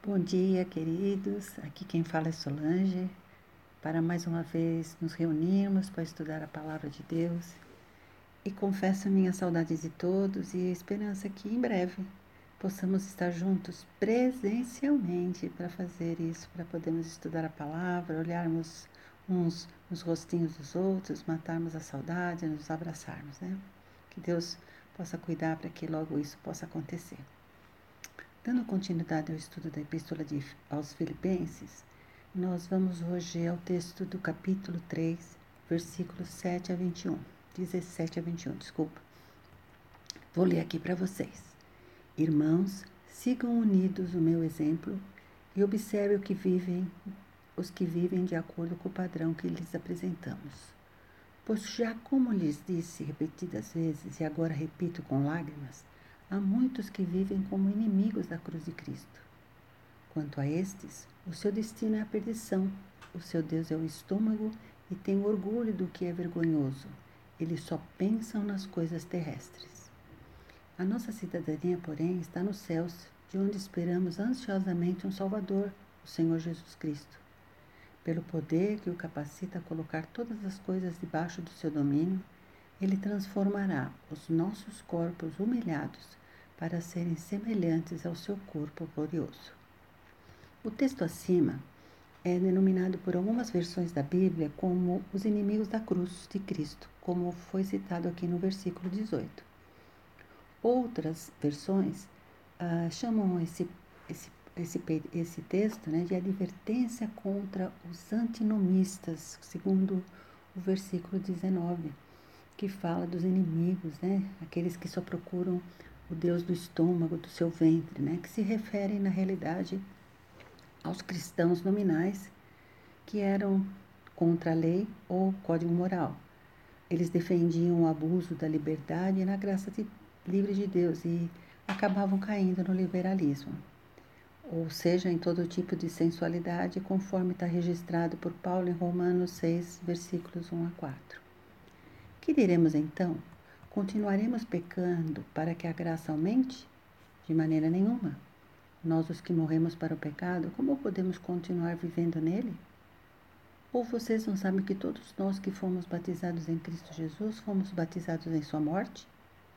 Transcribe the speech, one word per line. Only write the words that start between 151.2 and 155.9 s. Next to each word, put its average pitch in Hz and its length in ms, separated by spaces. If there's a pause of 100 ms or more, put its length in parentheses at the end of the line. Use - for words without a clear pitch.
vivendo 170 440
nele? 185 340 (1200)
Ou 247 120
vocês 226 420
não 202 100
sabem 190 280
que 196 100
todos - 440
nós 196 200
que 196 120
fomos 180 360
batizados 170 600